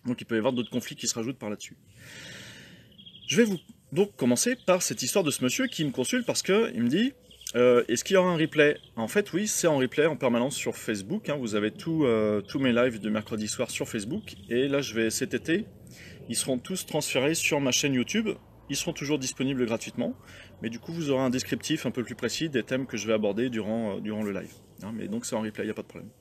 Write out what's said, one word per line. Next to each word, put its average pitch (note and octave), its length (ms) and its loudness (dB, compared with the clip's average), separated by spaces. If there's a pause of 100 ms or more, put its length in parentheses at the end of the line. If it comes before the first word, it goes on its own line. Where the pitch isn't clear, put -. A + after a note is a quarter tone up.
Donc B2 160 -4
il G#2 40 -10
peut A#2 100 -2
y - 40 4
avoir B2+ 140 2
d'autres A#2+ 180 -4
conflits B2 240 -4
qui B2 120 -6
se - 80 -2
rajoutent A#2+ 220 -6
par G#2 120 -8
là-dessus. - 280 -10 (1500)
Je D#3 100 2
vais A#3 60 8
vous G3 160 2 (320)
donc G3 240 2
commencer B2 400 2
par F3+ 260 2
cette - 220 -4
histoire F3+ 200 2
de C#3+ 80 0
ce - 120 -2
monsieur B2+ 240 0
qui - 180 -2
me C3+ 60 -2
consulte A#3 340 -2
parce - 160 -2
que G#3 320 2
il - 100 0
me A#2+ 60 4
dit, A3 240 2 (420)
euh, « B2 320 8
Est-ce A#2+ 160 0
qu'il F#3+ 120 0
y - 20 8
aura F3+ 140 6
un E3 60 0
replay ? » D3+ 400 4 (180)
En A2+ 120 -2
fait, G#3 260 0
oui, G#3 140 0
c'est - 200 0
en D3 100 6
replay C3+ 300 4
en D3+ 80 2
permanence B2+ 400 2
sur - 200 -4
Facebook, A2+ 540 -4
hein, D3 100 0
vous G#2+ 160 -2
avez G#2 160 2
tout, D#3+ 320 0
euh, G#2+ 380 4
tous C#3 180 -4
mes B2+ 140 4
lives A#2+ 260 4
de G#2+ 100 -4
mercredi G#2+ 380 -2
soir A#2 220 -4
sur - 180 -4
Facebook, B2 480 -6 (140)
et B2+ 180 2
là, C#3 140 2
je A2 140 -8
vais, A2+ 160 2
cet B2 240 -4
été, D#3+ 300 0 (640)
ils A#2 60 -4
seront C3 220 -2
tous - 280 -6
transférés D3 500 0
sur D3 260 2
ma C3 100 2
chaîne C#3 220 2
YouTube. G3+ 360 0 (400)
Ils C#3 60 -4
seront - 180 -4
toujours C#3+ 260 -2
disponibles C3 460 0
gratuitement, A2+ 500 -4 (460)
mais A2+ 80 -4
du A#2 100 -8
coup, - 140 -10
vous D#3 180 -2
aurez C3 100 2
un C3 80 2
descriptif C3 560 -2
un B2+ 60 -2
peu B2 120 -4
plus A2 120 -8
précis D#3 340 -2
des B2 140 0
thèmes C3 240 -2
que A#2+ 100 -8
je G2+ 80 -6
vais A2+ 80 2
aborder G#2+ 360 2
durant, A2 480 -2
euh, - 20 -6
durant G#2 240 -4
le G2+ 80 -2
live. F#2 220 -8 (280)
Hein, G2+ 140 -8
mais G2+ 120 -6
donc, A2+ 180 -4
c'est C3 100 -4
en A2 60 0
replay, G#2+ 240 -4
il - 20 -2
n'y G#2+ 40 -4
a - 40 -6
pas G#2+ 60 -8
de - 60 -12
problème. F2+ 220 -16 (120)